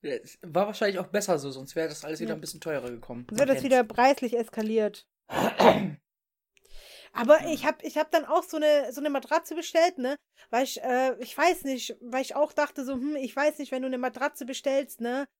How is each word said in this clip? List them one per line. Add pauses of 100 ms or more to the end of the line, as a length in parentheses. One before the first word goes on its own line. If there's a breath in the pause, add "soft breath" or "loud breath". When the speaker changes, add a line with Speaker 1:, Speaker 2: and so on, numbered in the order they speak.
Speaker 1:
Ja,
es
war
wahrscheinlich
auch
besser
so,
sonst
wäre
das
alles
wieder
Speaker 2:
Ja.
Speaker 1:
ein
bisschen
teurer
gekommen.
Speaker 2:
Sonst
wäre
Speaker 1:
Man
Speaker 2:
das
Speaker 1:
kennt's.
Speaker 2:
wieder
preislich
eskaliert. (220)
<clears throat> (1080 loud breath)
Aber
Speaker 1:
Ja.
Speaker 2:
ich
hab,
ich
hab
dann
auch
so
eine,
so
eine
Matratze
bestellt,
ne? (360 soft breath)
Weil
ich,
äh,
ich
weiß
nicht,
weil
ich
auch
dachte
so,
hm,
ich
weiß
nicht,
wenn
du
eine
Matratze
bestellst,
ne? (140)